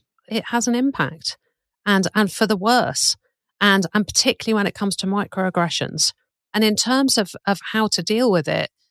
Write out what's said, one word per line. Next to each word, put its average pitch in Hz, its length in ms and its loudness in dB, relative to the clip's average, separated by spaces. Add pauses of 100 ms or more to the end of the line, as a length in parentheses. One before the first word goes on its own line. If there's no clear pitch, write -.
(280)
it 214 180 -4
has 233 220 -2
an 240 80 2
impact, 202 600 -2 (480)
and, 196 300 4
and 202 160 2
for - 160 0
the 202 100 0
worse, 190 600 0 (440)
and, 196 320 4
and 214 140 0
particularly - 480 -2
when 202 140 0
it - 60 -8
comes 202 220 -4
to 190 100 -6
microaggressions. 185 1080 -2 (420)
And 214 80 2
in 214 140 2
terms 262 420 2
of, 190 160 -2 (120)
of 196 120 0 (140)
how 220 160 2
to - 140 -2
deal 226 280 2
with 165 160 2
it, - 240 -2 (200)